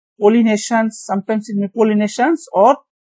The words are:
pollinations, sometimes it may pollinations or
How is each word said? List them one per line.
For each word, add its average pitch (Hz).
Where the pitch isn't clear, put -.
pollinations, 220
sometimes 214
it 208
may 202
pollinations 220
or 233